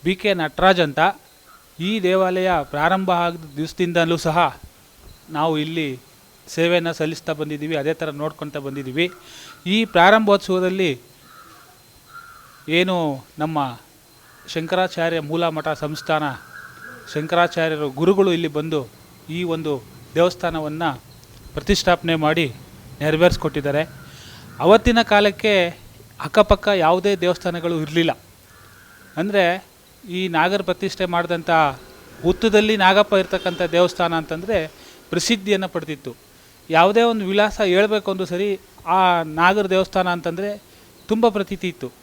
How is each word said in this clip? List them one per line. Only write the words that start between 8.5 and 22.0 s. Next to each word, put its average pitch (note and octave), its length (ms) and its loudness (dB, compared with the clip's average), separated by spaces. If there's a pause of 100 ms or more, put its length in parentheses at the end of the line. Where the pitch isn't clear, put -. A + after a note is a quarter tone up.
ಬಂದಿದ್ದೀವಿ. C#3 520 -4 (560)
ಈ G#3+ 180 0
ಪ್ರಾರಂಭೋತ್ಸವದಲ್ಲಿ F#3 1160 2 (1700)
ಏನು E3 580 -2 (120)
ನಮ್ಮ D3 400 -4 (680)
ಶಂಕರಾಚಾರ್ಯ E3+ 720 -2
ಮೂಲ E3 280 -2
ಮಠ D#3+ 200 -4
ಸಂಸ್ಥಾನ D3+ 540 -4 (920)
ಶಂಕರಾಚಾರ್ಯರು D#3+ 760 0
ಗುರುಗಳು F3+ 420 2
ಇಲ್ಲಿ E3 160 -2
ಬಂದು D3+ 400 -4 (420)
ಈ F3 140 -6
ಒಂದು D#3 380 -4 (320)
ದೇವಸ್ಥಾನವನ್ನು D#3+ 880 -2 (520)
ಪ್ರತಿಷ್ಠಾಪನೆ E3+ 600 0